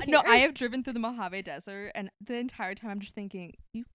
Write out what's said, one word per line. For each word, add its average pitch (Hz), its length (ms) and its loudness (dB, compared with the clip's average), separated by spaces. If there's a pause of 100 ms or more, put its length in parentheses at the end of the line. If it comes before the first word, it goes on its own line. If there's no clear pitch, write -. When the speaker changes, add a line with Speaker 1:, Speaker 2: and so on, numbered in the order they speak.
Speaker 1:
Uh, - 60 -2
no, 294 140 8
Speaker 2:
here. - 80 4
Speaker 1:
I 233 80 10
have 277 160 6
driven 254 300 -2
through 262 100 -6
the 233 60 -4
Mojave 220 440 -4
Desert, 196 520 -10
and 196 160 -8 (100)
the 240 140 -8
entire 240 400 -6
time 220 160 -10
I'm 202 80 -6
just 202 160 -12
thinking, 190 380 -12 (200)
"You 226 220 -8